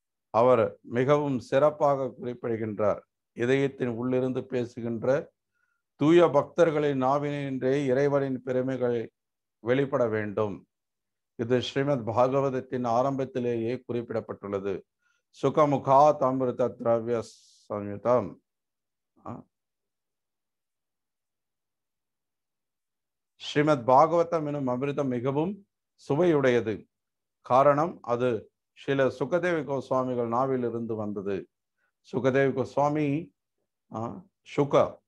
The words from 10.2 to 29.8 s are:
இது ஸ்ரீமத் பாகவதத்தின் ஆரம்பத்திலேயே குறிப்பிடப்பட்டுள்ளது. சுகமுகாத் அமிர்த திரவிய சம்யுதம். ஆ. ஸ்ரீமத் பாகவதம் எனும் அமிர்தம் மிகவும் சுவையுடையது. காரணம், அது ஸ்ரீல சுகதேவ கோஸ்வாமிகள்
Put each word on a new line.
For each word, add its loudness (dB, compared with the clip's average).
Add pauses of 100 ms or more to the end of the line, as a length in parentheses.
இது 0
ஸ்ரீமத் -2
பாகவதத்தின் 0
ஆரம்பத்திலேயே -2
குறிப்பிடப்பட்டுள்ளது. -6 (600)
சுகமுகாத் 4
அமிர்த 0
திரவிய -2 (460)
சம்யுதம். -2 (920)
ஆ. -14 (4000)
ஸ்ரீமத் 0
பாகவதம் 4
எனும் -4
அமிர்தம் -2
மிகவும் -4 (420)
சுவையுடையது. 2 (560)
காரணம், 2
அது -2 (200)
ஸ்ரீல 0
சுகதேவ -2
கோஸ்வாமிகள் -2